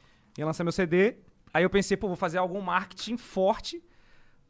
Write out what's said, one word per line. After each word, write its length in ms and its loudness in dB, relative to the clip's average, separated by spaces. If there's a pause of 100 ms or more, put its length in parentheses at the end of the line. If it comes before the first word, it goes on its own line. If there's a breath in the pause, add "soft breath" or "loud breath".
(360 soft breath)
Ia 80 -6
lançar 180 -2
meu 120 0
C 100 0
D. 320 4 (380)
Aí 100 4
eu 60 2
pensei, 260 2
pô, 100 -4
vou 120 -2
fazer 180 -2
algum 240 -2
marketing 560 -4
forte 680 -2 (680 soft breath)